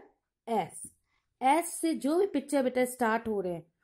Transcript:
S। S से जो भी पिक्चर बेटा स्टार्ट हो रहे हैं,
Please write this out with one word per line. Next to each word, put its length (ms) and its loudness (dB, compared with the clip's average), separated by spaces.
S। 360 -2
S 300 4
से 240 -2
जो 240 0
भी 80 4
पिक्चर 360 0
बेटा 220 2
स्टार्ट 440 0
हो 120 -2
रहे 140 -2
हैं, 120 -10